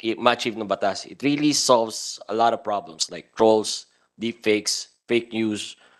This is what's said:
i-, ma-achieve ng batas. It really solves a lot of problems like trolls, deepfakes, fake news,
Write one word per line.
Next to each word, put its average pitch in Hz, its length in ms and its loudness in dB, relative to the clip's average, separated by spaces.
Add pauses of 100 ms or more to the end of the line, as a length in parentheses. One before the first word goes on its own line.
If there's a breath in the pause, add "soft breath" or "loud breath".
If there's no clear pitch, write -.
i-, 110 140 -2
ma-achieve 117 400 0
ng 107 100 -6
batas. 98 380 -2
It - 160 -20
really 143 320 0
solves - 720 0
a 104 60 -6
lot 113 180 4
of 110 80 -2
problems 87 480 -6
like 85 240 -14
trolls, 110 540 4 (340)
deepfakes, 107 720 -2 (160)
fake 117 240 0
news, 110 440 -4 (240 soft breath)